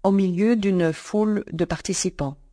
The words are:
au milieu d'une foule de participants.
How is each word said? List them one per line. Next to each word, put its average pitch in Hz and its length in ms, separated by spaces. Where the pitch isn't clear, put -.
au 196 80
milieu 196 460
d'une 180 360
foule 214 600
de 165 120
participants. 156 720